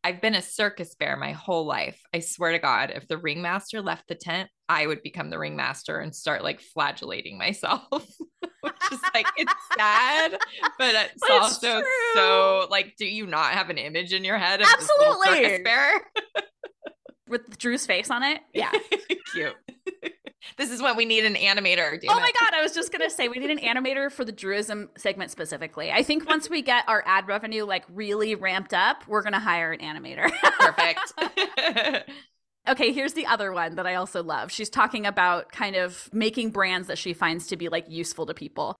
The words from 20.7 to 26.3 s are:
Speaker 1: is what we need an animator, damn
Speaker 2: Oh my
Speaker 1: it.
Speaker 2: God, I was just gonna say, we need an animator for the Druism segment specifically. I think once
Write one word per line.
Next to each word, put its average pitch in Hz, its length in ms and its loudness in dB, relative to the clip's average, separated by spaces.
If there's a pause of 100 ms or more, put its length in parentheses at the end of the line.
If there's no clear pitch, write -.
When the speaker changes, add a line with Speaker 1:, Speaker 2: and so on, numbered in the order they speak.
Speaker 1:
is 240 120 -6
what 254 160 4
we 233 80 2
need 220 180 2
an 208 120 2
animator, 180 640 2
damn - 120 -4
Speaker 2:
Oh 453 100 6
my 480 80 2
Speaker 1:
it. 480 100 0
Speaker 2:
God, 466 160 6
I 320 80 2
was 311 120 0
just 330 180 -4
gonna 320 160 -2
say, 247 200 -2
we 247 100 -6
need 285 120 -4
an 302 100 -2
animator 269 520 -2
for 247 140 -6
the 220 60 -8
Druism 208 680 -6
segment 190 320 -4
specifically. 156 600 -8
I 214 120 2
think 302 260 -2
once 311 220 0